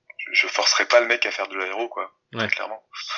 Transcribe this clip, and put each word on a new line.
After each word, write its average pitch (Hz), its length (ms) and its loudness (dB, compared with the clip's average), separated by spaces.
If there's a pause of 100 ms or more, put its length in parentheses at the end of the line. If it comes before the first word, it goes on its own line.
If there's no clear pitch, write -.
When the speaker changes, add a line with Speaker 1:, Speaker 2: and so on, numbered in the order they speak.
(180)
Speaker 1:
je, - 160 -12
je - 140 4
forcerai - 380 2
pas 120 140 6
le 120 80 2
mec 117 180 2
à 104 60 -4
faire 95 160 -4
de 95 80 -10
l'aéro, 98 340 -4
quoi. 98 220 -8 (220)
Speaker 2:
Ouais. 117 140 -6
Speaker 1:
Très - 80 0
clairement. 107 280 -8 (340)